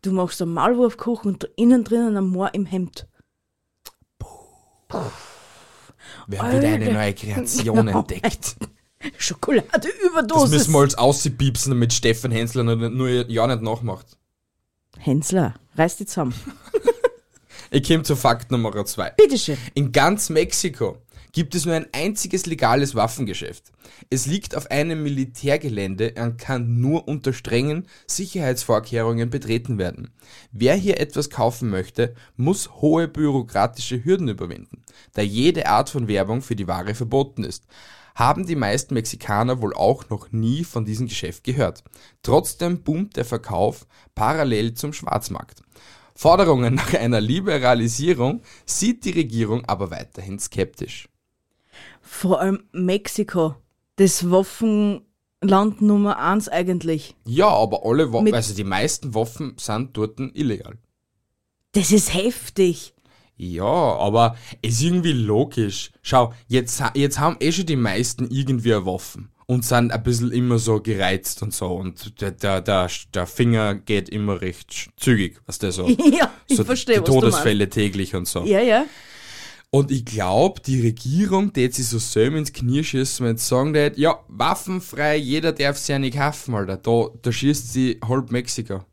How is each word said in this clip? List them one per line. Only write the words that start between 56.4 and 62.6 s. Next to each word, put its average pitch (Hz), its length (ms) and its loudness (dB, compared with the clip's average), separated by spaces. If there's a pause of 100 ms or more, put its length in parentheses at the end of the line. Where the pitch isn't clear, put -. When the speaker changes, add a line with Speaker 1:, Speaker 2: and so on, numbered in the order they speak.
Speaker 1:
eigentlich. 170 760 -2
Speaker 2:
Ja, 147 240 2
aber 107 360 2
alle 135 280 2
Wa-, 117 100 2
Speaker 1:
Mit 214 120 4
Speaker 2:
also 107 200 -2
die 101 100 -4
meisten 107 500 -4
Waffen 120 440 -4
sind 113 380 -6
dort 107 240 -4
illegal. 131 560 -6 (960)
Speaker 1:
Das 202 200 4
ist 208 220 4
heftig. 190 800 0 (420)